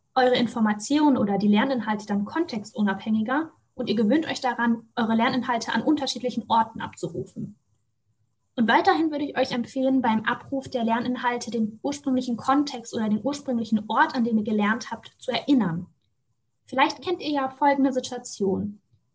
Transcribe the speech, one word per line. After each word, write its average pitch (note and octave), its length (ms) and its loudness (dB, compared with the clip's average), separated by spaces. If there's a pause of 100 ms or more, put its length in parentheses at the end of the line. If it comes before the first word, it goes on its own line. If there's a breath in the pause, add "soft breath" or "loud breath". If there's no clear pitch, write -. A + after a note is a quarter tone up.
(140)
eure B3+ 220 4
Informationen A#3+ 800 2
oder G3+ 220 2
die G#3 100 2
Lerninhalte A3 580 2
dann G3+ 180 -2
kontextunabhängiger A3 1300 -2 (240)
und A#3 140 -6
ihr - 60 2
gewöhnt A#3 320 2
euch C4 140 -8
daran, A#3 560 0
eure A3+ 180 0
Lerninhalte A#3 580 0
an - 100 0
unterschiedlichen B3+ 640 0
Orten A3+ 320 0
abzurufen. - 760 -10 (1000)
Und A#3 100 2
weiterhin D#4+ 460 4
würde D4 120 -4
ich - 140 -6
euch C4 140 0
empfehlen, C4 500 0
beim A3 220 2
Abruf C4 440 -6
der A#3+ 140 -4
Lerninhalte A#3+ 680 -2
den A3 300 -2
ursprünglichen B3+ 540 -2
Kontext C4 560 0
oder A3 160 -2
den G#3 140 2
ursprünglichen A#3 640 -2
Ort, C4+ 300 2
an A#3+ 80 0
dem A3+ 140 2
ihr G#3 40 0
gelernt G#3+ 480 0
habt, - 280 -14
zu - 120 -10
erinnern. G3 560 0 (840)
Vielleicht C4+ 320 0
kennt F4+ 220 -4
ihr C#4+ 80 -4
ja C4+ 180 0
folgende C#4 460 4
Situation. G#3 840 -4 (340)